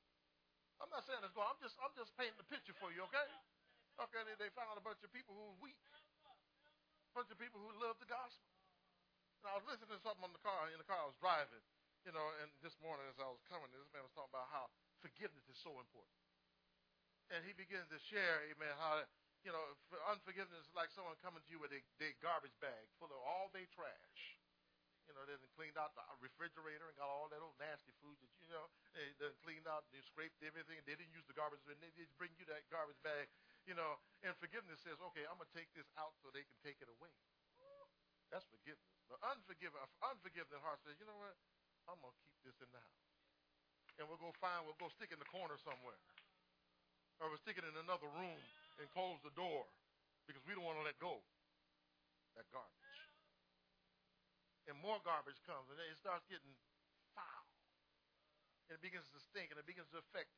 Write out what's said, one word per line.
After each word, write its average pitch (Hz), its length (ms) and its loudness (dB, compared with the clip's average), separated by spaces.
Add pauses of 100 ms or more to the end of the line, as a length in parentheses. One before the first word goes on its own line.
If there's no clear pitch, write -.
(760)
I'm 349 160 -2
not 254 160 2
saying 233 160 2
it's 180 80 -4
going. 208 160 6
I'm 285 80 2
just, 254 240 -6
I'm 269 160 0
just 226 160 -6
painting 220 240 2
the 175 80 -10
picture 247 320 -4
for 180 160 -2
you, 180 160 -2
okay? 285 160 8 (680)
Okay, 233 320 0
they, 220 160 -4
they 208 160 2
found 226 160 0
a 202 80 -2
bunch 208 240 -4
of 185 80 -14
people 240 240 -8
who 208 160 -8
are 180 80 -14
weak, 285 160 -10 (480)
a - 880 -20
bunch 240 160 2
of 214 80 -12
people 226 240 -6
who 214 160 -6
love 226 240 4
the 220 80 -12
gospel. 247 400 -4 (960)
And 196 80 4
I 202 80 6
was 240 80 -4
listening 220 240 -2
to 185 80 -4
something 185 240 2
on 175 80 -4
the 170 80 -12
car, 190 320 6
in 160 80 -6
the - 80 -10
car 190 80 6
I 156 80 6
was 135 160 2
driving, 143 400 10 (400)
you 185 80 -4
know, 156 160 4 (160)
and 151 80 -2 (160)
this 160 160 -4
morning 151 240 0
as 131 160 -4
I 135 80 2
was 123 160 -8
coming, 160 240 -6
this 131 240 -12
man 143 80 -4
was 131 160 -8
talking 135 160 -4
about 131 160 2
how 143 160 2 (320)
forgiveness 156 480 -4
is 131 160 -12
so 151 160 -6
important. 120 400 -14 (1120)
And 170 160 0
he 202 80 -6
began 180 320 -4
to 151 140 -6 (100)
share, 175 400 8
amen, 151 320 0
how, 151 240 8 (400)
you 180 80 0
know, 160 80 2 (320)
for 160 160 -2
unforgiveness 180 560 0
is 156 80 -18
like 165 160 4
someone 175 320 -4
coming 170 240 -6
to 156 80 -20
you 160 80 -4
with 143 80 -2
a, 139 80 -2 (240)
their 147 160 0
garbage 151 400 4
bag 117 400 -2
full 156 160 -8
of 135 80 -4
all 185 320 4
their 185 240 -4
trash. 110 640 -8 (640)
You 160 80 -18
know, 135 140 -8
they 143 80 -2
done 131 180 -12
cleaned 156 220 -4
out 151 180 4
the 117 80 -6 (160)
refrigerator 156 720 -4
and 151 100 -12
got 139 140 2
all 147 180 2
that 151 140 -4
old 143 160 -10
nasty 147 400 -4
food 147 240 -12
that, 123 160 -20
you 165 100 -18
know, 160 220 -2 (240)
they 147 160 -2 (100)
done 143 140 2 (100)
cleaned 160 240 -6
out, 151 240 2
they 135 80 -10
scraped 156 400 -6
everything, 156 380 -6
and 143 80 -12
they 151 80 0
didn't 165 160 -10
use 160 160 -14
the 139 80 -8
garbage, 151 320 4
and 147 160 -8
they 165 100 -10
just 160 220 -12
bring 175 240 -4
you 175 80 -10
that 151 240 -2
garbage 151 320 2
bag, 147 240 4 (400)
you 185 80 0
know. 156 240 4 (240)
And 185 160 4
forgiveness 175 400 -4
says, 160 160 -6 (160)
"Okay, 151 160 -2
I'm 175 80 -2
gonna 170 160 -8
take 165 240 -4
this 151 240 -12
out 156 240 0
so 135 80 -12
they 139 160 -4
can 120 160 -20
take 143 160 -6
it 131 80 -10
away." 131 240 -14 (1200)
That's - 160 -2
forgiveness. - 480 -14 (160)
But 127 160 -8
unforgiven-, 175 720 0
unforgiven 175 640 0
heart 151 240 2
says, 147 80 -8
"You 185 80 -16
know 214 160 -10
what? 202 160 -8 (560)
I'm 180 80 -8
gonna 123 240 -12
keep - 240 -20
this 123 160 -14
in 123 80 -16
the 123 80 -14
house." - 280 -20 (920)
And 151 80 0
we'll 165 160 -6
go 170 160 -2
find, 175 240 6
we'll 156 160 -4
go 175 160 2
stick 208 160 -4
in 160 80 -6
the 143 80 -6
corner 165 400 0
somewhere. 123 320 -4 (1200)
Or 160 80 4
we'll 151 160 0
stick 185 160 0
it 165 80 0
in 156 80 -4
another 165 320 2
room 160 320 0 (400)
and 147 160 -4
close 180 240 4
the 139 160 -8
door 160 320 2 (640)
because 135 160 -10
we 202 80 0
don't 180 80 0
wanna 156 240 4
let 143 80 2
go 160 240 0 (1200)
that 110 160 -12
garbage. 120 160 -4 (1900)
And 143 160 -6
more 208 240 4
garbage 147 400 6
comes, 135 240 -4
and 139 80 -10
it 160 240 -6
starts 180 320 2
getting 139 240 -8 (560)
foul. - 400 -8 (1200)
And 160 80 -8
it 160 40 -10
begins 180 280 -4
to 143 160 -16
stink, 175 240 -2
and 151 80 -6
it 151 80 -8
begins 175 240 -8
to 165 80 -4
affect 160 380 -2